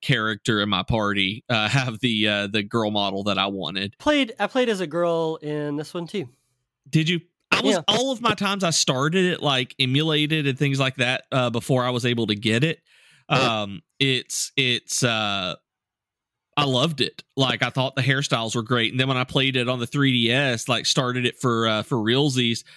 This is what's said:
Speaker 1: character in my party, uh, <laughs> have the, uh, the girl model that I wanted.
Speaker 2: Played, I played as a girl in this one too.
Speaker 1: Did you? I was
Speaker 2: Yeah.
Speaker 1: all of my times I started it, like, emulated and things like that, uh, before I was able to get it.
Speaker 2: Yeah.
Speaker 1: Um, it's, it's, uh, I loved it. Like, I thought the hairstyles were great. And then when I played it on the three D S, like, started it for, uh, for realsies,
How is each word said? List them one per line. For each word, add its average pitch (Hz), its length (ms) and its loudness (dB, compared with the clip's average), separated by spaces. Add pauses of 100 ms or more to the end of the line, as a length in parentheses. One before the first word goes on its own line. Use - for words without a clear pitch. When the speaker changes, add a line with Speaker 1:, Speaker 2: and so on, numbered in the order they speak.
Speaker 1:
character 110 600 0
in 104 80 0
my 92 140 2
party, 101 680 0
uh, 110 200 0
<laughs> - 0 -
have 117 300 -2
the, 110 300 2
uh, 101 180 0
the 104 160 -2
girl 107 280 0
model 101 320 -2
that 101 140 0
I 98 100 2
wanted. 98 520 -6
Speaker 2:
Played, 254 400 0
I 202 80 0
played 254 220 0
as 196 100 -2
a 175 80 -4
girl 165 540 -2
in 147 340 -4
this 151 180 -8
one 170 140 -6
too. 156 220 -6 (600)
Speaker 1:
Did 156 200 2
you? 170 100 0 (320)
I 190 80 2
was 208 160 4
Speaker 2:
Yeah. 165 140 0
Speaker 1:
all 254 240 0
of 226 80 -8
my 220 140 2
times 196 280 -2
I 170 60 2
started 156 560 2
it, 180 180 -2
like, 131 360 0
emulated 151 680 2
and 131 100 0
things 139 220 0
like 131 160 0
that, 127 280 0 (100)
uh, 127 160 2
before 123 340 0
I 123 60 0
was 123 160 -2
able 117 220 2
to 107 80 2
get 110 280 2
it. 160 160 0 (500)
Speaker 2:
Yeah. 123 340 2
Speaker 1:
Um, 98 180 -10 (180)
it's, - 560 -2
it's, 127 480 0
uh, 101 520 0 (1000)
I 147 80 -4
loved 135 380 0
it. - 220 -6 (120)
Like, 127 280 0
I 123 60 0
thought 131 280 -4
the 131 40 0
hairstyles 123 540 -2
were 120 80 0
great. 117 280 0
And 127 80 -2
then 131 100 0
when 127 80 0
I 127 80 -2
played 135 320 0
it 120 100 0
on 127 120 -2
the 117 80 -4
three 139 260 2
D 117 180 2
S, 127 380 0
like, 117 160 0
started 123 400 0
it - 120 -2
for, 113 300 2
uh, 107 160 0
for 135 140 -2
realsies, 120 640 2 (140)